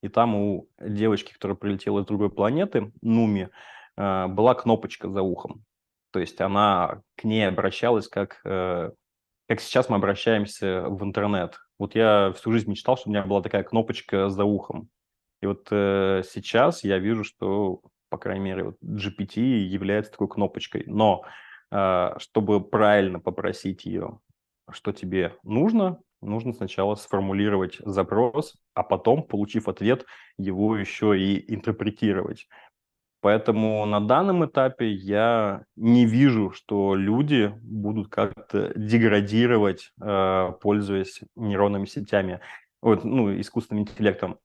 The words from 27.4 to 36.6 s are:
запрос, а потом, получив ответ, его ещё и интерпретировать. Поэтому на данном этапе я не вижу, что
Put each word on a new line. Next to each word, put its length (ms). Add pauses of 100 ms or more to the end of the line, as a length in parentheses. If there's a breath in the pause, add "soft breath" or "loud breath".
запрос, 720 (180)
а 100
потом, 400
получив 440
ответ, 380 (320 loud breath)
его 400
ещё 360
и 300 (100)
интерпретировать. 920 (760 loud breath)
Поэтому 640
на 140
данном 460
этапе 460
я 720 (120)
не 300
вижу, 460
что 440